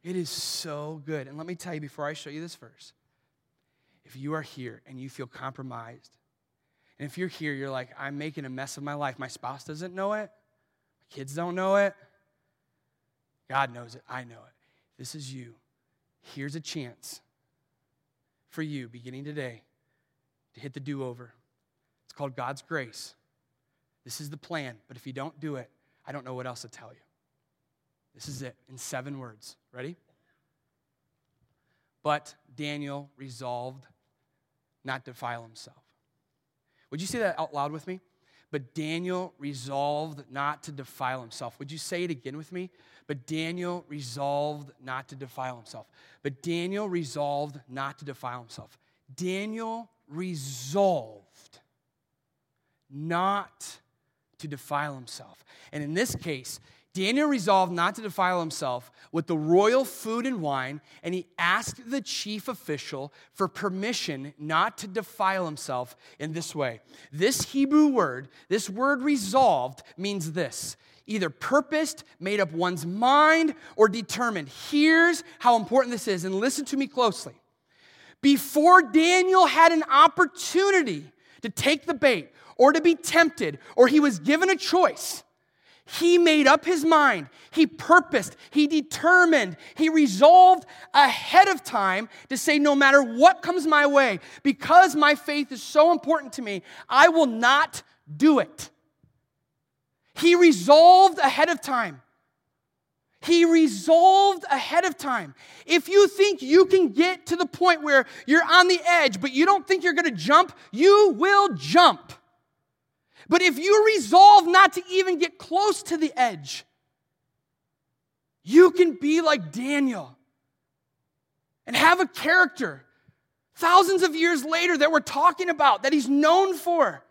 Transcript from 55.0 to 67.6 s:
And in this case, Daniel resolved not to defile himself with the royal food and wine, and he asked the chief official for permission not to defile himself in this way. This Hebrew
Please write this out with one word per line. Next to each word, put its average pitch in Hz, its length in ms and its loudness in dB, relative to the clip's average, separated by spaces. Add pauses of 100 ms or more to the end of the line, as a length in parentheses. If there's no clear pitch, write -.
And 151 100 -12
in 147 120 -10
this 214 200 -6
case, 151 460 -14 (340)
Daniel 233 340 -4
resolved 196 440 -2
not 180 240 -4
to 226 60 -18
defile 180 400 -4
himself 135 500 -10 (220)
with 160 140 -6
the 170 100 -6
royal 202 480 0
food 233 400 -10
and 254 160 -8
wine, 139 400 -8 (220)
and 170 100 -8
he 180 120 -10 (120)
asked 214 520 -6
the 262 120 -6
chief 208 480 -12
official 143 640 -12 (200)
for 190 140 -6
permission 185 920 -10
not 160 420 -4
to 208 100 -14
defile 190 560 -6
himself 131 500 -10 (240)
in 156 140 -12
this 165 200 -12
way. 127 280 -8 (300)
This 190 320 -4
Hebrew 277 440 0